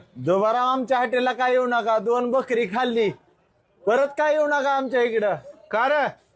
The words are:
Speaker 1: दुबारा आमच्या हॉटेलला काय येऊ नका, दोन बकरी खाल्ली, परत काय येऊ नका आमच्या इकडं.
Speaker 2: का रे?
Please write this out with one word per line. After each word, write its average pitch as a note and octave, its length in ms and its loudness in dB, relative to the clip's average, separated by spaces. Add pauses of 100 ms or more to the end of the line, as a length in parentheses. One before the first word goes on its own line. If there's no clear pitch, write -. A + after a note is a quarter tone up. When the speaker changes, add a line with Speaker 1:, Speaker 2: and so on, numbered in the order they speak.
(160)
Speaker 1:
दुबारा G3 460 0
आमच्या B3+ 360 0
हॉटेलला B3 340 0
काय B3+ 200 0
येऊ B3+ 140 2
नका, A3+ 320 0
दोन A#3+ 320 0
बकरी B3 360 0
खाल्ली, A3+ 420 0 (720)
परत C4 260 2 (100)
काय D4+ 140 2
येऊ D4+ 140 2
नका C#4+ 240 0
आमच्या C4 320 0
इकडं. A3 320 0 (360)
Speaker 2:
का A3+ 180 0
रे? D4 180 2 (300)